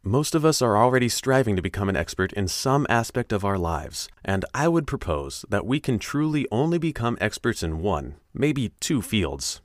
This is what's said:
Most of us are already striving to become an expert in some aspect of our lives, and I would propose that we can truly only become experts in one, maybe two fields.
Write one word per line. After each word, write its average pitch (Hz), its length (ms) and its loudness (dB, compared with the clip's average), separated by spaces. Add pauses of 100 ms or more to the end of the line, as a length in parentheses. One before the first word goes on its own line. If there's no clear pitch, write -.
Most 127 320 0
of 156 120 2
us 156 160 4
are 113 160 4
already 123 320 6
striving 131 480 2
to 90 40 0
become 95 280 -2
an 95 80 0
expert - 340 -2
in 98 160 -2
some 135 420 0
aspect 117 440 0
of 98 100 -2
our 98 140 0
lives, 82 500 -4 (160)
and 98 300 0
I 147 160 2
would 165 180 2
propose 71 640 -4
that 101 160 0
we 139 160 0
can 120 180 0
truly 151 540 -2
only 160 240 2
become 131 420 -2
experts - 440 -2
in 80 180 -4
one, 76 340 -2 (180)
maybe 143 460 0
two 143 220 0
fields. 76 640 -2